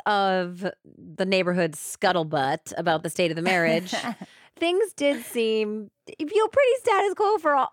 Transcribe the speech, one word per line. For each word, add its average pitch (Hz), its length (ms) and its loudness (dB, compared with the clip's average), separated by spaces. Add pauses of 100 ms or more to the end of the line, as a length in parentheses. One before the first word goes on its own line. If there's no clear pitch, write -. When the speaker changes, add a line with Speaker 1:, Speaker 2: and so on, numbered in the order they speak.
Speaker 1:
of 185 600 0 (180)
the 170 400 -8
neighborhood 180 480 2
scuttlebutt 156 1040 -2
about 165 260 0
the 170 60 -4
state 170 220 0
of 160 60 -6
the 165 60 -6
marriage, 175 520 0 (320)
Speaker 2:
<laughs> - 320 -20
Speaker 1:
things 359 340 0
did 285 320 0
seem, 214 680 -2 (160)
feel 415 420 0
pretty 554 220 4 (100)
status 392 340 2
quo 415 240 2
for 311 160 2
a-, 269 180 2